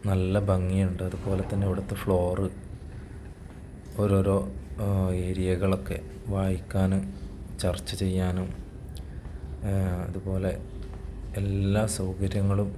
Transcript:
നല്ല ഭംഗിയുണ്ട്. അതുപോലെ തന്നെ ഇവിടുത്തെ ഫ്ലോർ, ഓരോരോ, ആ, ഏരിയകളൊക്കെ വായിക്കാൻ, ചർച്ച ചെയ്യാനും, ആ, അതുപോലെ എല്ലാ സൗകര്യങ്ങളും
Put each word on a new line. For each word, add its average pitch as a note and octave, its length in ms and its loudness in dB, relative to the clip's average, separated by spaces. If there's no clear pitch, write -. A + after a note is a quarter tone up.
നല്ല F#2+ 320 4
ഭംഗിയുണ്ട്. F#2 640 4
അതുപോലെ F#2+ 420 0
തന്നെ G2 120 2
ഇവിടുത്തെ F#2+ 280 0
ഫ്ലോർ, F#2 560 2
ഓരോരോ, G2 500 4
ആ, F#2+ 300 2
ഏരിയകളൊക്കെ F#2 880 2
വായിക്കാൻ, F#2+ 880 2
ചർച്ച F2+ 340 0
ചെയ്യാനും, F#2 580 0
ആ, G2 40 2
അതുപോലെ F#2+ 440 -2
എല്ലാ G2 500 4
സൗകര്യങ്ങളും G2 920 0